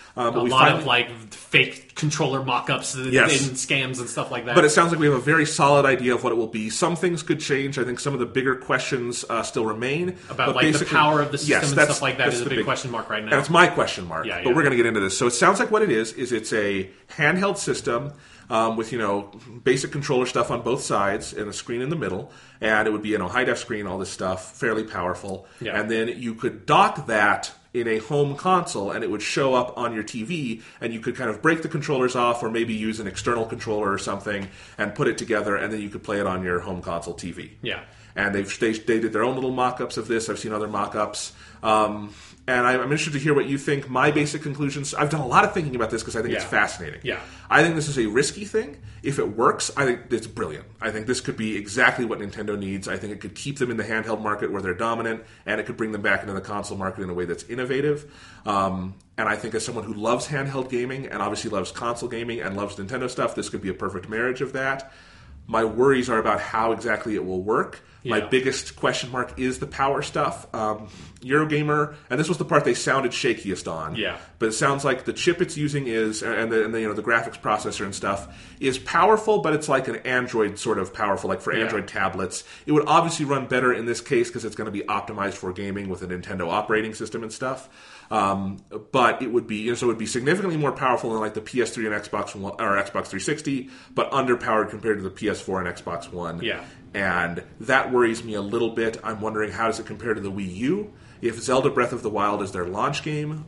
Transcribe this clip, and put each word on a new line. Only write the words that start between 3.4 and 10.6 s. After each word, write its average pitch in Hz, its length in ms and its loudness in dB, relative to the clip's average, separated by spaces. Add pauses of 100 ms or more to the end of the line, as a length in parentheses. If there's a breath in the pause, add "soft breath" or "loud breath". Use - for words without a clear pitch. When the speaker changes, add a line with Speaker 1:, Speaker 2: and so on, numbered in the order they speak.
Speaker 2:
and 127 100 -4
scams 131 440 -2
and 117 80 -6
stuff 135 220 -4
like 120 160 -4
that. 120 80 0
Speaker 1:
But 156 120 8
it 147 40 8
sounds 170 200 6
like 160 100 0
we 147 60 6
have 143 80 6
a 123 60 2
very 151 260 4
solid 143 400 6
idea 123 280 4
of 117 100 0
what 120 80 2
it 113 40 2
will 113 120 2
be. 110 200 -4
Some 170 260 0
things 170 280 0
could 147 180 0
change. 139 380 -2
I 120 60 0
think 123 160 -4
some 143 120 -2
of 127 80 -2
the 120 60 2
bigger 127 300 0
questions, 123 760 -2
uh, 113 140 0
still 113 200 0
remain. 135 520 -2 (120 loud breath)
Speaker 2:
About, 127 200 0
Speaker 1:
But 131 80 2
Speaker 2:
like, 135 100 6